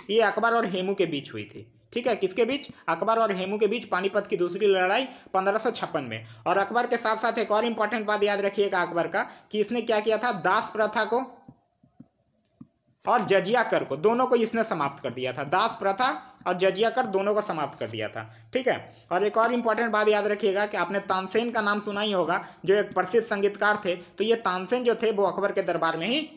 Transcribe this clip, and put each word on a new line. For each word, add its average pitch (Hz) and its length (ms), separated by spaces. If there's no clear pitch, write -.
ये 220 100
अकबर 220 340
और 226 120
हेमू 185 280
के 190 120
बीच 147 260
हुई 107 120
थी। 101 220
ठीक 240 140
है, 233 100
किसके 196 280
बीच? 277 240
अकबर 202 300
और 220 140
हेमू 185 260
के 214 80
बीच 202 180
पानीपत 190 420
की 202 100
दूसरी 180 300
लड़ाई 196 380
पन्द्रह 196 240
सौ 226 120
छप्पन 156 340
में। 113 220
और 185 120
अकबर 226 280
के 240 100
साथ 220 200
साथ 226 220
एक 214 140
और 220 120
इंपॉर्टेंट 220 420
बात 208 160
याद 202 180
रखिएगा 196 420
अकबर 170 240
का, 202 200
कि 214 100
इसने 233 220
क्या 220 180
किया 220 180
था? 240 140
दास 196 420
प्रथा 214 300
को 254 200
और 214 200
जजिया 190 380
कर 160 220
को, 135 120
दोनों 233 300
को 247 100
इसने 226 280
समाप्त 151 380
कर 127 80
दिया 127 220
था। 139 120
दास 185 360
प्रथा 196 280
और 180 100
जजिया 190 340
कर 240 160
दोनों 196 280
को 214 80
समाप्त 156 360
कर - 120
दिया 107 180
था। 110 140
ठीक 254 160
है, - 440
और 185 120
एक 208 120
और 233 160
इंपॉर्टेंट 233 400
बात 214 160
याद 208 180
रखिएगा 208 400
कि 208 100
आपने 196 260
तानसेन 196 480
का 226 100
नाम 208 200
सुना 208 200
ही 214 120
होगा, 180 320
जो 190 100
एक 202 200
प्रसिद्ध 214 320
संगीतकार 208 580
थे। 180 120
तो - 280
ये 226 120
तानसेन 196 480
जो 226 100
थे 226 180
वो 202 120
अकबर 190 280
के 190 100
दरबार 165 340
में 165 100
ही 277 140